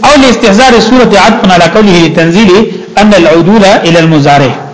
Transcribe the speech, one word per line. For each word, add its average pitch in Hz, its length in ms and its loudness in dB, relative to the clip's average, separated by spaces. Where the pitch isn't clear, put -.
او 285 160 2
لاستحضار 233 560 0
الصورة 233 340 0
عطفا 202 280 0
على 175 100 2
قوله 170 420 0
لتنزيل 170 440 0
ان 208 160 2
العدول 170 520 2
الى 170 340 0
المضارع. 143 540 0